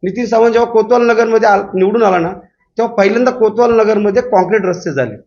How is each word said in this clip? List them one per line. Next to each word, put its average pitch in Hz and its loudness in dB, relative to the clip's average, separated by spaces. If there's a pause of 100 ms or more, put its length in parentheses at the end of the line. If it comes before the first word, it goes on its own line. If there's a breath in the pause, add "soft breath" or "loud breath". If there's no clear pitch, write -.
नितीन 196 -4
सावंत 226 2
जेव्हा 233 0
कोतवाल 220 2
नगरमध्ये 226 2
आल-, 202 2 (100)
निवडून 202 0
आला 185 2
ना, 170 -4 (460 loud breath)
तेव्हा 226 -4
पहिल्यांदा 233 0
कोतवाल 220 0
नगरमध्ये 208 0
कॉन्क्रीट 202 0
रस्ते 180 -4
झाले 120 -4 (120)